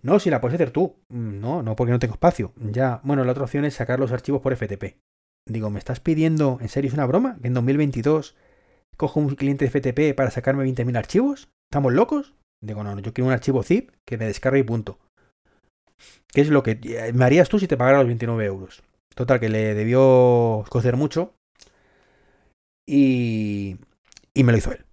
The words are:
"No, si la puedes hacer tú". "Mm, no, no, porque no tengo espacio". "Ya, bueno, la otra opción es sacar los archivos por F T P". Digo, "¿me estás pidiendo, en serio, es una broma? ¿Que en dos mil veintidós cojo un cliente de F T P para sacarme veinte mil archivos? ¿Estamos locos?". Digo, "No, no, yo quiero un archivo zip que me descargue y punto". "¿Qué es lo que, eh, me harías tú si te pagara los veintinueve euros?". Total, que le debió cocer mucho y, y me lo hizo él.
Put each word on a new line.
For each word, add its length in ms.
"No, 160
si 100
la 120
puedes 140
hacer 140
tú". 280
"Mm, 300
no, 240
no, 120
porque 160
no 60
tengo 160
espacio". 440
"Ya, 460
bueno, 200
la 80
otra 140
opción 200
es 80
sacar 260
los 120
archivos 320
por 100
F 140
T 100
P". 200
Digo, 220
"¿me 80
estás 200
pidiendo, 640
en 80
serio, 200
es 40
una 140
broma? 340
¿Que 60
en 80
dos 80
mil 140
veintidós 580
cojo 240
un 140
cliente 320
de 40
F 120
T 100
P 220
para 160
sacarme 320
veinte 240
mil 120
archivos? 520
¿Estamos 220
locos?". 420
Digo, 200
"No, 100
no, 80
yo 100
quiero 140
un 80
archivo 300
zip 260
que 120
me 60
descargue 340
y 40
punto". 360
"¿Qué 80
es 80
lo 140
que, 200
eh, 300
me 120
harías 240
tú 100
si 80
te 80
pagara 220
los 100
veintinueve 380
euros?". 360
Total, 260
que 100
le 240
debió 960
cocer 260
mucho 380
y, 880
y 100
me 80
lo 60
hizo 140
él. 220